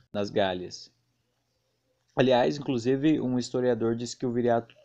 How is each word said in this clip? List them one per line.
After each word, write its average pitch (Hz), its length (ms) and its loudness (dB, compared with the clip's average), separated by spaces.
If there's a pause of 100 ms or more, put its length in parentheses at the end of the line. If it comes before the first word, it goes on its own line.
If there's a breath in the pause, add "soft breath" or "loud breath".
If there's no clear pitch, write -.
(120)
nas 104 200 -4
Gálias. 92 600 -4 (1200)
Aliás, 131 420 4
inclusive, 135 640 0
um 123 160 -2
historiador 120 580 0
diz 117 200 -8
que - 100 -8
o 120 60 -2
Viriato, 117 420 0 (100)